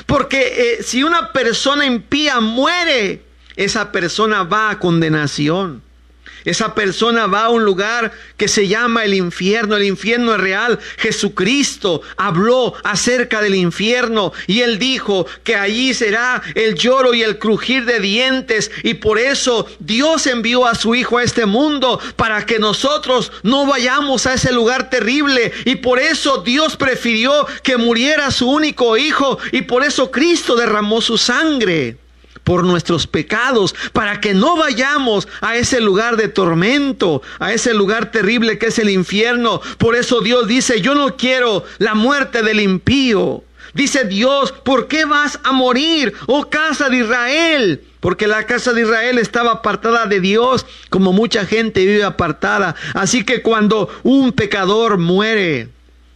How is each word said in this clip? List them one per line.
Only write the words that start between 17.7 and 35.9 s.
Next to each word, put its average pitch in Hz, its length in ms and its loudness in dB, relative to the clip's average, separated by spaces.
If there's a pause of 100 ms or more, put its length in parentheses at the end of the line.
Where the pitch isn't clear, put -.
de 240 120 0
dientes. 226 720 0 (120)
Y 220 100 0
por 208 260 0
eso 240 480 0 (120)
Dios 277 480 0
envió 247 400 0
a 233 80 2
su 226 200 0
Hijo 247 220 0
a 247 60 2
este 233 240 0
mundo, 254 520 0 (180)
para 220 280 -2
que 226 140 -2
nosotros 254 760 0 (100)
no 277 220 2
vayamos 269 600 0
a 262 80 0
ese 254 180 0
lugar 247 380 0
terrible. 254 600 0 (140)
Y 262 120 0
por 247 220 0
eso 277 440 0
Dios 285 340 0
prefirió 254 720 0 (160)
que 254 160 0
muriera 254 520 0
su 247 200 0
único 262 480 2
Hijo. 277 400 0 (120)
Y 240 120 0
por 240 200 0
eso 277 280 0
Cristo 285 460 2
derramó 214 440 0
su 226 160 -2
sangre 214 800 0 (460)
por 175 200 2
nuestros 170 440 0
pecados, 220 680 0 (200)
para 208 260 -2
que 208 140 0
no 254 240 4
vayamos 269 680 0 (140)
a 226 160 -2
ese 240 240 0
lugar 220 380 2